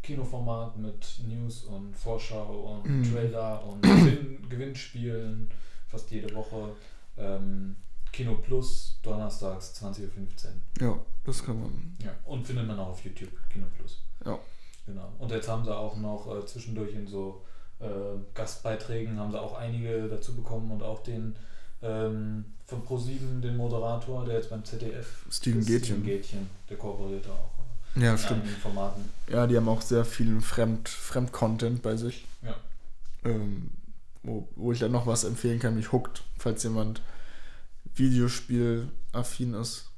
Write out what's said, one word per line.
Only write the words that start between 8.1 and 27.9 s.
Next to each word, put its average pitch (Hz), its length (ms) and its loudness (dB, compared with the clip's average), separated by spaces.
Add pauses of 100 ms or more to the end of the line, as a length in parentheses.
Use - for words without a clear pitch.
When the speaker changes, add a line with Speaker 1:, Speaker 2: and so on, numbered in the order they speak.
Speaker 1:
Kino 120 220 4
Plus, - 680 8
donnerstags, 107 720 2
zwanzig 98 300 -6
Uhr 92 60 0
fünfzehn. - 500 2 (200)
Speaker 2:
Ja, 110 180 6 (260)
das 131 200 4
kann 110 160 -2
man. - 420 -2
Speaker 1:
Ja, - 80 -2 (160)
und 123 200 -4
findet 120 200 -4
man 101 120 -4
auch 95 100 -4
auf - 160 -6
YouTube, 95 260 -4 (200)
Kino 95 140 6 (140)
Plus. - 240 0 (240)
Speaker 2:
Ja. - 120 -2 (480)
Speaker 1:
Genau. 98 320 -6
Und 120 120 -2
jetzt 113 180 -4
haben 113 160 0
sie 123 100 0
auch 123 220 -2
noch, 107 400 -6
äh, 101 80 -6
zwischendurch 107 500 -6
in 101 120 -4
so, 95 360 -8 (380)
äh, 117 60 -6 (480)
Gastbeiträgen 110 840 -4
haben 104 140 -4
sie - 80 -4
auch - 160 -6
einige 117 520 -4
dazu 107 280 0
bekommen 113 360 0
und 107 100 2
auch 110 200 -2
den, 110 340 -2 (460)
ähm, 110 600 -2 (220)
von 117 180 -8
Pro 127 140 -4
sieben, 131 420 0
den 120 160 0
Moderator, 120 680 -2
der 113 100 -2
jetzt 110 140 -2
beim 107 140 -8
Z 113 180 -4
D 113 100 -2
F - 380 -6
Speaker 2:
Steven 113 300 0
Speaker 1:
ist, 107 60 0
Speaker 2:
Gätjen. 123 180 2 (120)
Speaker 1:
Steven 98 80 -2
Gätjen, 98 460 -2 (180)
der 98 80 -8
kooperiert 101 520 -4
auch, - 220 4 (460)